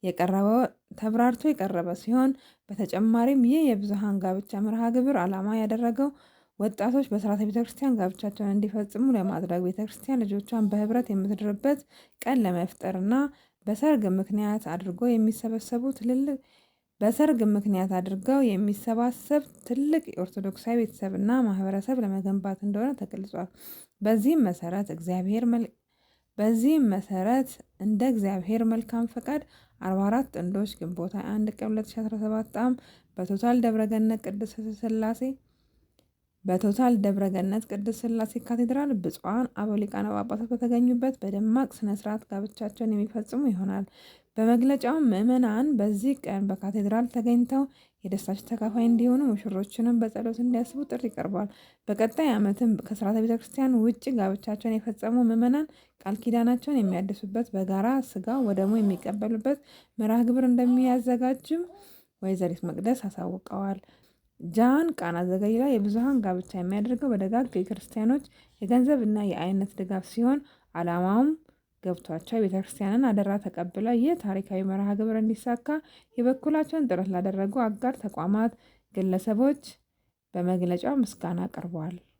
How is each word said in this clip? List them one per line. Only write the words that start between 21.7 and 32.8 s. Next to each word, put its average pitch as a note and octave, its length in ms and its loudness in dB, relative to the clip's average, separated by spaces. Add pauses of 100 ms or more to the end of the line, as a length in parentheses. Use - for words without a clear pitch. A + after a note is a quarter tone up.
ለመገንባት G3 640 -2
እንደሆነ G3+ 360 -2
ተገልጿል። F#3+ 520 -8 (520)
በዚህም A3+ 420 4
መሰረት F#3 460 -2
እግዚአብሔር F3+ 560 -2
መል-፣ A#3 220 0 (680)
በዚህም A#3 500 4
መሰረት G3+ 640 0 (300)
እንደ G#3 280 0
እግዚአብሔር G3 580 0
መልካም A3+ 420 0
ፈቃድ C#4 340 -6 (400)
አርባ F#3+ 220 -2
አራት A#3 260 2
ጥንዶች G3 460 -4
ግንቦት E3+ 380 -6
ሃያ G3 160 -6
አንድ G#3+ 220 0
ቀን G#3+ 160 -8
ሁለት G#3+ 200 -2
ሺ - 100 -16
አስራ A3 220 -4
ሰባት A3 380 -4
ዓ.ም B3 160 0 (400)